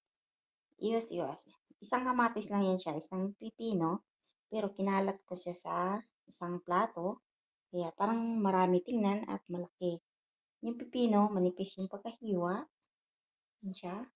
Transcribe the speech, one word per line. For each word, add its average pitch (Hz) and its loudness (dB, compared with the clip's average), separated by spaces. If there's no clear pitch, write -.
Iwas-iwas. 175 -4
Isang 254 -2
kamatis 233 0
lang 202 4
yan 185 2
siya, 151 -4
isang 190 -6
pipino. 208 -2
Pero 208 -2
kinalat 196 0
ko 180 -10
siya 175 -6
sa 180 -2
isang 175 -6
plato. 190 0
Kaya 175 -4
parang 226 0
marami 185 6
tingnan 214 2
at 202 -6
malaki. 175 -4
Yung 233 -4
pipino, 220 2
manipis 185 0
yung 190 -4
pagkahiwa. 202 -4
Yan 196 -8
siya, 185 -8